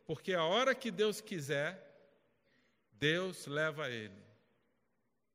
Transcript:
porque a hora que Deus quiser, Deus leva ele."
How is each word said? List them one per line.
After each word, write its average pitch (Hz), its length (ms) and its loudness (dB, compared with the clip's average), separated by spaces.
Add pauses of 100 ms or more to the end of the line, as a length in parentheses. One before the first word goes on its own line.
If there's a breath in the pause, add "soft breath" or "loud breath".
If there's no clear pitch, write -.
porque 165 280 -4
a 170 100 4
hora 233 320 4
que 240 160 -6
Deus 202 280 2
quiser, 151 600 -2 (1120 soft breath)
Deus 165 560 0
leva 151 420 -2
ele." 107 340 -8 (1120)